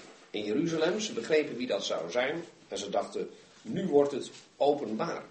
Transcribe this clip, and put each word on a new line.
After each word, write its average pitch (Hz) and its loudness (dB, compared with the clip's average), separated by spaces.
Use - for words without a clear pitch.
in 104 -4
Jeruzalem." 160 2
Ze - -4
begrepen 151 2
wie 123 -4
dat 101 0
zou 82 -2
zijn 139 0
en 98 -6
ze 101 -6
dachten, 98 -2
"Nu 185 -4
wordt 143 6
het - -6
openbaar, 143 0